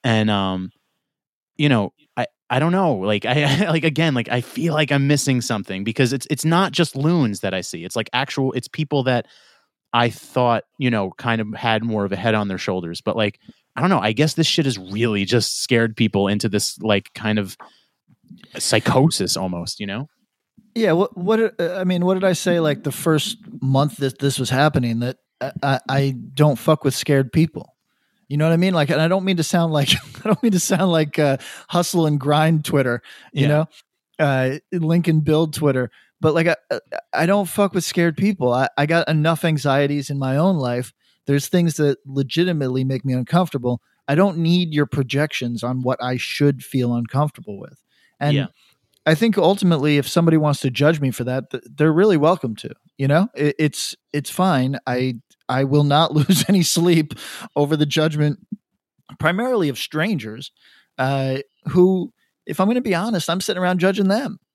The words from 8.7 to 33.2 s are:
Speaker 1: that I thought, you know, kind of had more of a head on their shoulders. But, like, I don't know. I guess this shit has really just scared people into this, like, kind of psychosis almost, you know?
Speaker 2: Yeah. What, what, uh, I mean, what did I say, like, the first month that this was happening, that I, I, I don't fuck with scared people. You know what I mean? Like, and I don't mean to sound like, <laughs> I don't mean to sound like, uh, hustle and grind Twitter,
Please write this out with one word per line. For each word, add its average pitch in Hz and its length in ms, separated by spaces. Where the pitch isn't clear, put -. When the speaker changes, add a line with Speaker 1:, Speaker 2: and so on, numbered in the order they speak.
Speaker 1:
that 123 240
I 120 180
thought, 120 540
you 123 100
know, 101 280
kind 113 240
of 107 120
had 113 300
more 107 220
of 98 80
a - 20
head 107 200
on 104 120
their 92 100
shoulders. 87 440
But, 98 160
like, 104 220
I 123 60
don't 180 80
know. 160 100
I 107 120
guess 147 240
this 160 100
shit 151 200
has 117 120
really 101 480
just 110 360
scared 117 360
people 101 300
into 104 200
this, 98 360
like, 104 320
kind 107 240
of 95 180
psychosis 113 800
almost, 87 420
you 104 80
know? 113 220
Speaker 2:
Yeah. 214 180
What, 185 240
what, 220 420
uh, 180 160
I 190 80
mean, 180 220
what 185 100
did 185 80
I 185 100
say, 175 260
like, 147 240
the 143 80
first - 460
month 135 360
that 135 220
this 135 200
was 127 100
happening, 127 500
that 123 180
I, 135 100
I, 135 180
I 139 260
don't 147 240
fuck - 260
with 131 120
scared 135 360
people. - 440
You 143 80
know 156 80
what 165 80
I 165 40
mean? 185 160
Like, 151 160
and 151 120
I 165 60
don't 185 180
mean 190 120
to 160 60
sound 165 300
like, 143 160
<laughs> - 340
I 214 40
don't 214 140
mean 226 120
to 180 60
sound 180 320
like, 156 280
uh, 139 180
hustle 170 360
and 147 140
grind 151 460
Twitter, 127 360